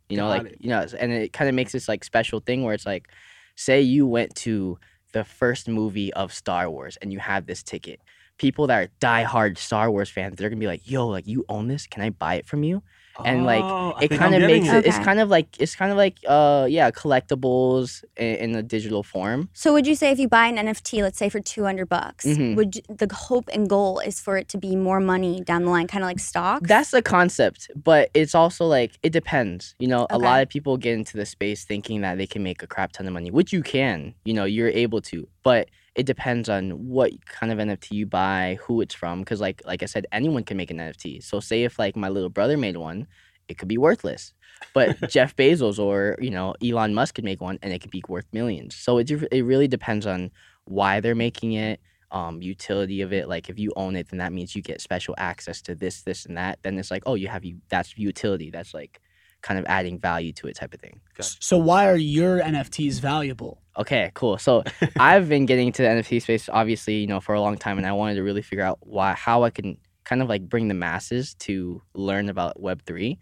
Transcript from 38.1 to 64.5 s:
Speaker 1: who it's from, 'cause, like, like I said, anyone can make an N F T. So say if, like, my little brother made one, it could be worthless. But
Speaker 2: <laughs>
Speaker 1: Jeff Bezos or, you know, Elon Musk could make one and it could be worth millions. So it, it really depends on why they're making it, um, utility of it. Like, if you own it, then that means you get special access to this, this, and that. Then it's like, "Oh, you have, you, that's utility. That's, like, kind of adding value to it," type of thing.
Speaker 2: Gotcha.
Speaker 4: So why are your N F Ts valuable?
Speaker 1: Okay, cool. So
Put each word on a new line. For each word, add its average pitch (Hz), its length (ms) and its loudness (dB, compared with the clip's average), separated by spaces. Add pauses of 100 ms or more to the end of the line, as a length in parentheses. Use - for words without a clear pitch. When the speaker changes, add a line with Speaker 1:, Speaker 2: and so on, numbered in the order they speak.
Speaker 1:
who 117 180 -2
it's - 160 -4
from, 87 300 -6
'cause, 104 160 -6
like, 95 240 -4
like 90 180 -6
I - 20 -6
said, 101 280 -6
anyone 127 300 -2
can 101 120 -8
make 90 160 -6
an 82 80 -8
N 82 80 -10
F 78 80 -12
T. 73 240 -14
So - 220 -6
say 113 220 0
if, 120 140 -4
like, 104 200 -2
my 101 100 -4
little 95 220 -4
brother 110 260 0
made 104 220 -2
one, 85 280 -8 (440)
it 85 80 -12
could 95 100 -10
be 110 100 -2
worthless. 135 560 0 (400)
But 131 220 4
Speaker 2:
<laughs> - 140 -6
Speaker 1:
Jeff 131 260 4
Bezos 131 440 4
or, 101 420 2
you 127 80 -4
know, 92 240 -4 (100)
Elon 113 300 2
Musk 117 220 0
could 110 100 -8
make 95 160 -6
one 92 220 -8
and 98 100 -4
it 90 60 -6
could - 120 -16
be 92 160 -8
worth 87 240 -8
millions. 107 440 -6
So 123 240 2
it, 120 120 0
it 147 320 0
really 135 240 4
depends 107 380 -2
on 92 260 -4 (340)
why 98 360 2
they're 117 140 0
making 117 380 -2
it, 107 280 -4 (300)
um, 85 300 -8
utility 98 600 -4
of 92 100 -4
it. 92 160 -2
Like, 85 220 -8
if 107 100 -12
you 104 160 -4
own 95 200 -4
it, 87 140 -8
then 92 100 -8
that 90 120 -4
means 90 240 -10
you 101 60 -8
get - 180 -12
special - 380 -8
access 87 460 -8
to 90 120 -10
this, 90 280 -8
this, 92 240 -10
and 85 100 -12
that. 92 240 -8
Then 98 160 -6
it's 95 140 -8
like, 95 160 -8
"Oh, 131 80 -2
you 95 120 -6
have, 101 160 -10
you, 87 140 -14 (120)
that's - 280 -4
utility. 98 540 -4
That's, 85 220 -14
like, 76 280 -16 (400)
kind 95 160 -4
of 92 80 -4
adding 90 340 -2
value 85 340 -4
to - 140 -14
it," - 80 -12
type - 180 -14
of - 60 -20
thing. - 220 -20 (140)
Speaker 2:
Gotcha. - 240 -10
Speaker 4:
So - 180 2
why 175 300 6
are 180 100 6
your 165 440 2
N 156 140 -2
F 139 140 -6
Ts 139 300 -4
valuable? 135 640 -6 (140)
Speaker 1:
Okay, 104 360 0
cool. 104 240 0
So 123 260 4 (180)